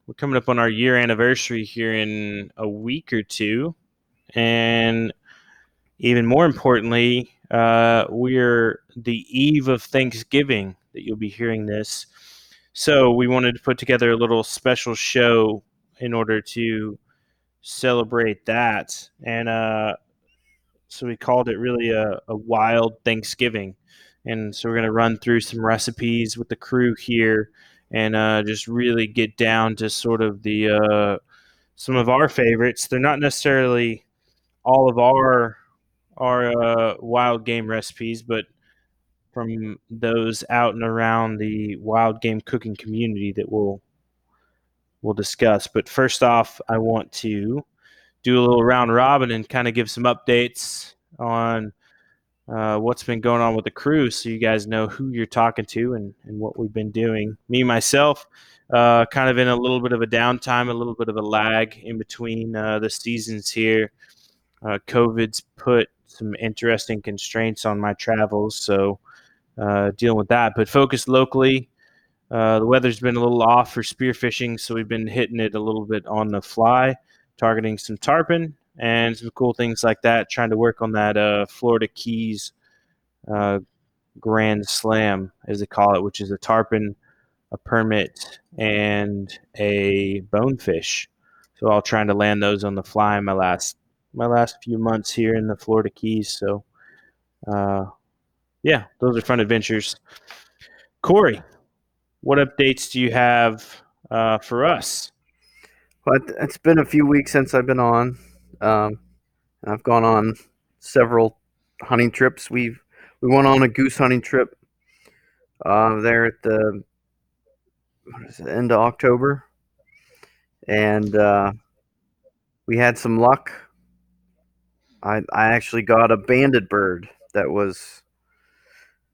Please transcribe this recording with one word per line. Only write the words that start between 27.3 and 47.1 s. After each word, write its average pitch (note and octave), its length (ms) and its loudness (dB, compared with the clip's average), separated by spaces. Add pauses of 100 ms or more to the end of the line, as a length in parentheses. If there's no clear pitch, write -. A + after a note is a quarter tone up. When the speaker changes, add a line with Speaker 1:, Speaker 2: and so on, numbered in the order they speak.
Speaker 1:
and, A2 240 -2
uh, A2 280 2
just G#2 260 -6
really A#2 380 0
get A2 320 -4
down A2+ 380 2
to A2 120 -4
sort A2+ 320 -2
of G#2+ 220 -2
the, G#2+ 260 0
uh, G#2 500 2 (580)
some C3 200 -4
of A#2+ 140 2
our C#3 180 4
favorites. A#2 580 0
They're C3 120 -2
not C#3 220 0
necessarily B2+ 840 0 (600)
all C3 260 4
of A#2 80 0
our, B2+ 580 4 (600)
our, B2 440 0
uh, A2+ 380 0
wild A#2 460 0
game A#2 240 -4
recipes, A2+ 520 -8
but A2+ 220 -4 (880)
from A2+ 460 -8 (100)
those A2+ 600 -4
out A#2+ 240 0
and A#2 80 -8
around A2+ 560 0
the G#2+ 380 -6
wild A2 440 0
game A2 200 -4
cooking A2 360 -8
community A2 560 -6
that G2 180 -8
we'll, G2+ 300 -4 (1200)
we'll G#2+ 140 -4
discuss. G#2 540 0
But - 200 -4
first - 340 -2
off, A#2 460 2
I A2+ 80 -2
want A2+ 360 -2